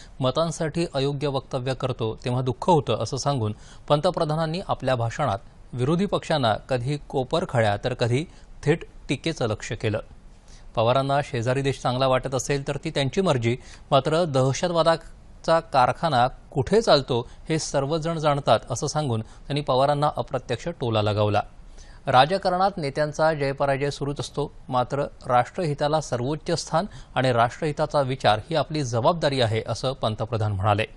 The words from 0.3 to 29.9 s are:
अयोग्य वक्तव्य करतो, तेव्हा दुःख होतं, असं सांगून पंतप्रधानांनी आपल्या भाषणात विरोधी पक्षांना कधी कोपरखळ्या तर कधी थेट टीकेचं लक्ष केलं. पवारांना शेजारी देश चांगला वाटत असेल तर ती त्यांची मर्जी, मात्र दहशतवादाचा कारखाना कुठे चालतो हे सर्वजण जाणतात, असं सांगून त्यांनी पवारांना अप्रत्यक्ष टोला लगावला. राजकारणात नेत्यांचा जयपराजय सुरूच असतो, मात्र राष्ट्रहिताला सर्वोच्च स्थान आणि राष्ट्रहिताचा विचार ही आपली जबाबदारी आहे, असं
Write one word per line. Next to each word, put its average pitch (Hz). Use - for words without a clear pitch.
अयोग्य 139
वक्तव्य 131
करतो, 120
तेव्हा 127
दुःख 127
होतं, 135
असं 127
सांगून 117
पंतप्रधानांनी 160
आपल्या 127
भाषणात 117
विरोधी 156
पक्षांना 147
कधी 127
कोपरखळ्या 131
तर 127
कधी 123
थेट 165
टीकेचं 143
लक्ष 107
केलं. 107
पवारांना 135
शेजारी 127
देश 135
चांगला 131
वाटत 131
असेल 139
तर 143
ती 160
त्यांची 143
मर्जी, 127
मात्र 151
दहशतवादाचा 165
कारखाना 127
कुठे -
चालतो 139
हे 160
सर्वजण 156
जाणतात, 143
असं 120
सांगून 135
त्यांनी -
पवारांना 143
अप्रत्यक्ष 123
टोला 110
लगावला. 104
राजकारणात 180
नेत्यांचा 151
जयपराजय 139
सुरूच 143
असतो, 143
मात्र 127
राष्ट्रहिताला 147
सर्वोच्च 147
स्थान 175
आणि 131
राष्ट्रहिताचा 147
विचार 123
ही 160
आपली 147
जबाबदारी 135
आहे, 110
असं 127